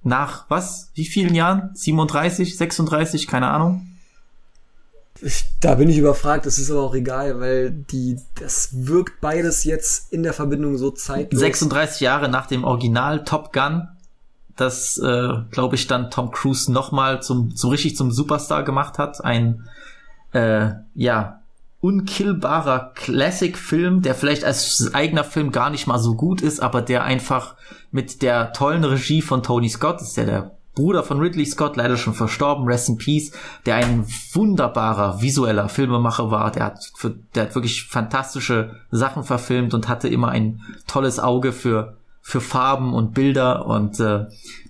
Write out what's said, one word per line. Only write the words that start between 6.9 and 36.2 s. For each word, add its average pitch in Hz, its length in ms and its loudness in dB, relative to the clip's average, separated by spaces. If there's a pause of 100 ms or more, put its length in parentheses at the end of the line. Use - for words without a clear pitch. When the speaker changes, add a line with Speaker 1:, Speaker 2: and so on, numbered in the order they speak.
Speaker 2:
egal, 131 460 -2
weil 127 320 0
die, 127 480 -4 (200)
das - 320 -4
wirkt 139 480 0
beides 165 440 0
jetzt - 500 -2
in 165 80 -2
der 160 120 0
Verbindung 143 440 -2
so 135 140 0
zeitlos. - 480 -4
Speaker 1:
Sechsunddreißig 151 600 2
Jahre 135 280 2
nach 131 160 0
dem 127 180 -2
Original 127 600 0
Top - 280 -4
Gun, 156 360 0 (680)
das, - 440 -2
äh, 123 300 0 (200)
glaub 127 240 0
ich, 123 140 -2
dann 123 240 -2
Tom 127 180 -4
Cruise - 420 -2
noch 131 200 0
mal 135 320 0
zum, 120 320 0
so 123 140 0
richtig 143 260 0
zum 127 160 0
Superstar 147 520 0
gemacht 139 360 -2
hat. - 240 -4
Ein, 117 400 2 (680)
äh, 110 360 4 (240)
ja, 117 480 -2 (380)
unkillbarer 180 1160 0
Classic-Film, 180 1040 0
der 131 140 2
vielleicht 147 280 0
als - 500 0
eigener 151 300 0
Film 147 280 -2
gar 123 180 0
nicht 147 160 -6
mal 123 140 2
so 113 160 2
gut 180 260 0
ist, 151 180 0
aber 123 220 0
der 123 220 0
einfach 127 520 -2 (360)
mit - 320 -4
der 120 300 2
tollen 156 300 2
Regie 143 380 2
von 127 220 0
Tony 120 260 2
Scott, 160 320 -2
das - 80 -10
ist - 80 -6
ja 113 80 0
der 101 260 -2 (220)
Bruder 165 300 2
von 139 160 -2
Ridley 160 260 0
Scott, 147 320 -2
leider 123 180 2
schon 117 200 -2
verstorben, 143 500 0
rest 120 240 0
in 113 80 0
peace, 147 340 0 (360)
der 113 80 2
ein 120 280 2 (300)
wunderbarer 113 880 2
visueller 117 480 2
Filmemacher 120 640 0